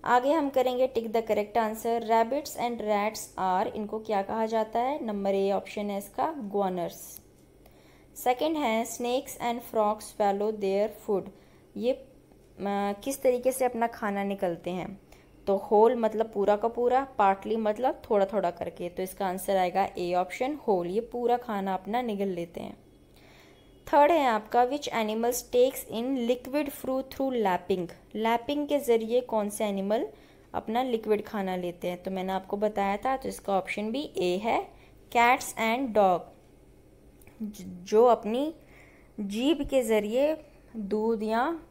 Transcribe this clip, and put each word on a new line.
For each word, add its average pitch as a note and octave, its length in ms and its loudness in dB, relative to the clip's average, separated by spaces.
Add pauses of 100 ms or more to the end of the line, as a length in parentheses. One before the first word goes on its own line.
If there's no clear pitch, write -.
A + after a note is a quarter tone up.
आगे B3 280 4
हम C#4+ 180 2
करेंगे B3+ 360 2
टिक A#3 200 -2
the A3 160 0
correct G#3 340 0
answer। A3+ 440 0 (100)
Rabbits A3+ 460 2
and A#3 260 -4
rats G#3+ 560 -2
are, F#3 360 0
इनको G#3+ 240 -6
क्या G#3+ 240 -2
कहा A3 240 -2
जाता A3 320 0
है? C4 260 -2
नंबर G3+ 300 0
ए G3 160 2
ऑप्शन G3+ 400 -4
है G3 80 -4
इसका, B3+ 520 -4
guaners। F#3 720 -4 (960)
सेकंड D4+ 400 0
है A#3 280 0
snakes B3 540 -6
and A#3+ 200 -4
frogs G#3+ 440 0
swallow G#3 500 0
their G3+ 360 0
food। G3+ 420 -4 (460)
ये, A3+ 160 0
अ, - 200 -8 (920)
किस C4+ 180 -4
तरीके B3+ 300 2
से C4 120 0
अपना A#3 220 0
खाना G3+ 380 -4
निकलते F#3+ 460 -4
हैं? F3+ 360 -8 (420)
तो G3 80 4
होल A3 400 6
मतलब A3 380 0
पूरा G3+ 220 2
का A3 120 -2
पूरा, A#3+ 360 0
पार्टली G#3 520 0
मतलब A#3 540 0
थोड़ा G3+ 160 4
थोड़ा F#3+ 240 0
करके। F3 380 -8
तो F#3 140 -6
इसका F#3 240 -4
आंसर F#3+ 300 -2
आएगा F#3 320 2 (100)
ए F3 160 -2
ऑप्शन, F#3 400 -2
होल, F#3+ 320 0
ये F#3+ 140 -2
पूरा A#3+ 360 0
खाना G3+ 380 -4
अपना G#3 280 -4
निगल G3+ 260 -4
लेते E3+ 320 -6
हैं। - 180 -12 (1120)
थर्ड D4+ 200 8
है D4 140 4
आपका, A#3 400 4
which C#4+ 220 -4
animals A3+ 540 0 (120)
takes B3+ 380 4
in A3+ 120 -4 (260)
liquid C4+ 400 0
food C4 340 -4
through C4+ 280 -4
lapping? F3+ 600 0 (220)
लैपिंग A#3 540 0
के D4 100 2
ज़रिए A#3 420 2
कौन G#3+ 300 -2
से A3 140 -4
एनिमल G3+ 420 0 (480)
अपना A#3 280 -2
लिक्विड A3 440 0
खाना F#3+ 300 -4
लेते F3+ 320 -6
हैं? F3+ 140 -6
तो F#3+ 80 -6
मैंने F#3+ 220 -4
आपको F#3+ 240 -4
बताया G#3 400 0
था, C4 200 -2
तो A#3 120 -8
इसका F#3+ 300 -2
ऑप्शन G#3 340 -4
भी C#4 240 -6
ए F3+ 200 0
है, A#3+ 320 0 (480)
cats B3 380 4
and A3+ 380 -2
dog, F#3+ 280 4 (1200)
ज-, F#2 420 -12
जो G#3+ 200 6
अपनी B3 500 2 (640)
जीभ C4 480 0
के C4 140 4
ज़रिए A3+ 600 2 (320)
दूध G#3+ 460 0
या B3+ 380 0 (100)